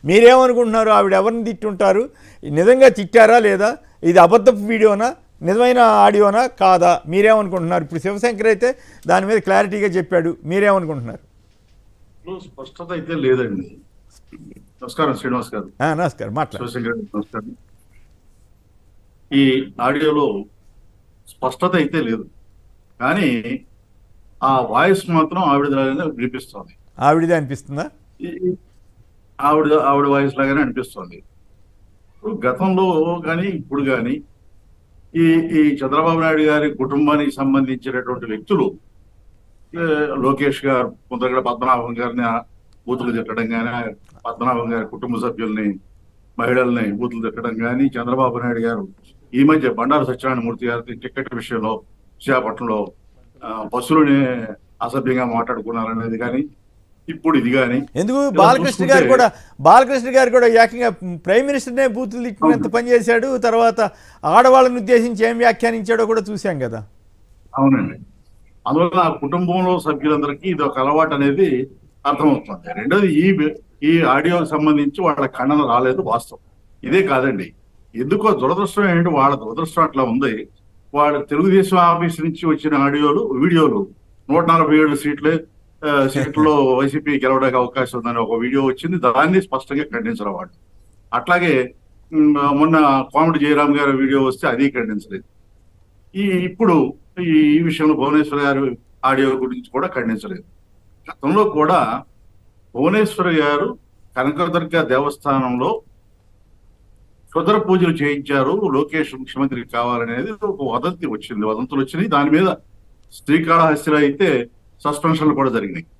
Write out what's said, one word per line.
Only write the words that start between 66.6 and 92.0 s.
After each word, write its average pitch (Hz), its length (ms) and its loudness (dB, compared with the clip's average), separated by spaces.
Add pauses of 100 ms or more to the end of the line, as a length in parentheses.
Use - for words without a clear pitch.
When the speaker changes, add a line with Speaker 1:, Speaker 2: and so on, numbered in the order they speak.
Speaker 2:
అవునండి. 135 420 2 (680)
అందువల్ల 170 320 0
ఆ 165 100 2
కుటుంబంలో 175 720 -2
సభ్యులందరికీ 147 680 -2
ఇది 151 140 -2
ఒక 139 160 -4
అలవాటు 147 340 0
అనేది 139 540 0 (400)
అర్థమవుతుంది. 147 680 -4
రెండోది 185 400 0
ఈ, 156 360 2 (340)
ఈ 165 180 2
ఆడియోకి 156 440 0
సంబంధించి 151 560 0
వాళ్ళ 156 240 0
ఖండన 143 420 -2
రాలేదు, 127 340 0
వాస్తవం. - 380 -6 (500)
ఇదే 185 180 2
కాదండి, 127 460 -2 (420)
ఎందుకో 147 360 0
దురదృష్టం 190 580 0
ఏంటంటే 170 200 2
వాళ్ళ 143 260 2
దురదృష్టం 135 480 -4
అట్లా 139 200 -2
ఉంది. 120 440 -2 (460)
వాళ్ళ 147 300 2
తెలుగుదేశం 190 540 2
ఆఫీస్ 170 440 2
నుంచి 165 240 -6
వచ్చిన 151 300 0
ఆడియోలు, 143 440 0
వీడియోలు 135 680 0 (420)
నూట 160 200 2
నలభై 156 280 2
ఏడు 151 180 2
సీట్లే, 147 440 -2 (500)
ఆ, 139 180 2
సీట్లలో 147 480 0 (100)
Speaker 1:
<laughs> 127 140 2
Speaker 2:
వైసీపీ 143 320 -2
గెలవడానికి 131 460 0
అవకాశం 123 400 -2
ఉందని 117 200 -6
ఒక 113 240 -2
వీడియో 131 240 0
వచ్చింది, 165 340 -4
దాన్ని 147 420 2
స్పష్టంగా 139 420 -6
ఖండించరు 113 460 -8
వాళ్ళు. 90 240 -12 (600)
అట్లాగే, 139 600 0 (400)